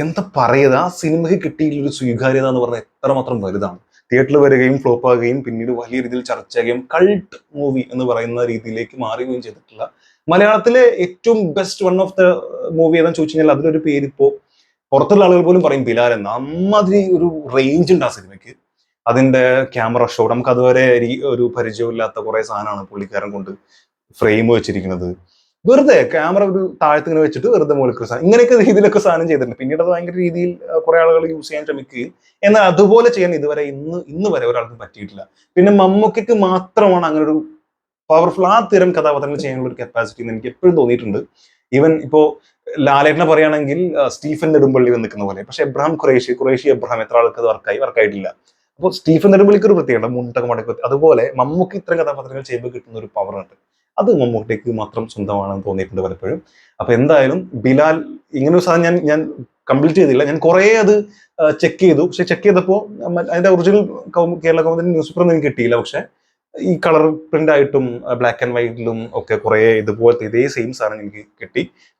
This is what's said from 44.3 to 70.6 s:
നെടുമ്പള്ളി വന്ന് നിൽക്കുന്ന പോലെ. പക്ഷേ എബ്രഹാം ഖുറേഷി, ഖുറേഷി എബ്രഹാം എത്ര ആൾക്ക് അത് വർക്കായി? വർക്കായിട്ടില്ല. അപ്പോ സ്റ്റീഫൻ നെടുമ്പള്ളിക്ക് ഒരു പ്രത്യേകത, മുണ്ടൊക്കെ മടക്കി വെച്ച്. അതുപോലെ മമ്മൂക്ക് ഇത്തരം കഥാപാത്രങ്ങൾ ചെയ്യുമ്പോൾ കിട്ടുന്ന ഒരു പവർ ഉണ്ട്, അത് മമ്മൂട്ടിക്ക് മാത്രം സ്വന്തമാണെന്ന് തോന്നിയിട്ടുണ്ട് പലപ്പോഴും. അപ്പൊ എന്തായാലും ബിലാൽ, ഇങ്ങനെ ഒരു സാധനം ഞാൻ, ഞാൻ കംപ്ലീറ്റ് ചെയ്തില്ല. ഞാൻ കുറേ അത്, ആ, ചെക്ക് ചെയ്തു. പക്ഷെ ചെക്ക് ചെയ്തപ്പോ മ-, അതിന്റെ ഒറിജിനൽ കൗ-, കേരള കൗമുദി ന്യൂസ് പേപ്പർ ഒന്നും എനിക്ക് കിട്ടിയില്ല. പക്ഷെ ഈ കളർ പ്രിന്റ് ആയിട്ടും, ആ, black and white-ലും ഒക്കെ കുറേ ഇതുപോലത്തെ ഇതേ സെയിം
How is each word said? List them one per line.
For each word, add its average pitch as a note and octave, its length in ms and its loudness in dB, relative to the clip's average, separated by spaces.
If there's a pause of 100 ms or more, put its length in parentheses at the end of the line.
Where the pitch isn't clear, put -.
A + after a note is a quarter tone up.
നെടുമ്പള്ളി C3 380 4
വന്ന് A#2+ 140 0
നിൽക്കുന്ന G#2 200 -8
പോലെ. G2 180 -8
പക്ഷേ - 220 -6
എബ്രഹാം C#3+ 300 -2
ഖുറേഷി, C3 380 0
ഖുറേഷി C3 360 -2
എബ്രഹാം A#2 320 -2
എത്ര A2 180 -4
ആൾക്ക് A#2 200 2
അത് A#2 80 -2
വർക്കായി? A2 320 -4
വർക്കായിട്ടില്ല. G#2 500 -2 (480)
അപ്പോ F3+ 140 -2
സ്റ്റീഫൻ E3+ 400 2
നെടുമ്പള്ളിക്ക് G3+ 360 6
ഒരു G3 80 4
പ്രത്യേകത, B2+ 320 0
മുണ്ടൊക്കെ B2 420 -6
മടക്കി A2+ 200 -4
വെച്ച്. A#2 180 -8
അതുപോലെ C#3 500 2
മമ്മൂക്ക് E3 400 -2
ഇത്തരം E3+ 220 -4
കഥാപാത്രങ്ങൾ C3+ 440 -6
ചെയ്യുമ്പോൾ B2+ 260 -8
കിട്ടുന്ന A#2+ 300 -14
ഒരു G#2+ 180 -14
പവർ G2+ 180 -6
ഉണ്ട്, F#2+ 220 -14 (420)
അത് F#3+ 220 2
മമ്മൂട്ടിക്ക് A#2 520 -4
മാത്രം A2 360 -8
സ്വന്തമാണെന്ന് G2 580 -6
തോന്നിയിട്ടുണ്ട് F#2+ 360 -6
പലപ്പോഴും. F#2+ 400 -8 (380)
അപ്പൊ A#2+ 120 -2
എന്തായാലും D3 640 2
ബിലാൽ, C#3+ 500 2 (300)
ഇങ്ങനെ D3 220 0
ഒരു F3+ 80 2
സാധനം F3 180 2
ഞാൻ, E3+ 120 2
ഞാൻ D#3 400 -2 (360)
കംപ്ലീറ്റ് D3+ 300 2
ചെയ്തില്ല. C#3+ 240 4
ഞാൻ D3 140 -2
കുറേ F#3 360 4 (100)
അത്, G#3 200 4 (360)
ആ, D#3 100 4
ചെക്ക് D#3 280 -2
ചെയ്തു. D#3+ 240 4
പക്ഷെ F3 220 -4
ചെക്ക് - 180 -4
ചെയ്തപ്പോ F#3+ 440 2 (280)
മ-, G3 180 -4
അതിന്റെ F3+ 180 2
ഒറിജിനൽ F#3 360 4 (300)
കൗ-, E3+ 280 0
കേരള E3 180 2
കൗമുദി E3 240 -2
ന്യൂസ് D#3+ 220 0
പേപ്പർ - 140 -2
ഒന്നും F3 120 4
എനിക്ക് D3 140 0
കിട്ടിയില്ല. A#2+ 280 0
പക്ഷെ C#3 260 -6 (560)
ഈ F3+ 280 -2
കളർ D#3+ 240 4 (200)
പ്രിന്റ് D#3 220 0
ആയിട്ടും, C#3 560 0
ആ, B2+ 60 -4
black A#2+ 300 -2
and B2 120 -4
white-ലും A#2 580 -6
ഒക്കെ - 200 -4
കുറേ A2 480 2
ഇതുപോലത്തെ A#2 420 2
ഇതേ A2+ 220 0
സെയിം B2 260 -8